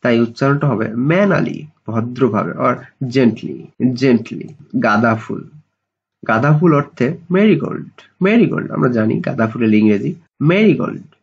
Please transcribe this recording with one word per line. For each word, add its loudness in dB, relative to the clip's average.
তাই 0
উচ্চারণটা 0
হবে -2
mannerly, 0
ভদ্রভাবে -2
or -2
gently, 0
gently। 0
গাঁদা 2
ফুল, -8
গাঁদা 2
ফুল 4
অর্থে -2
marigold, 0
marigold। 2
আমরা 0
জানি 0
গাঁদা -2
ফুলের 0
ইংরেজি 2
marigold। 2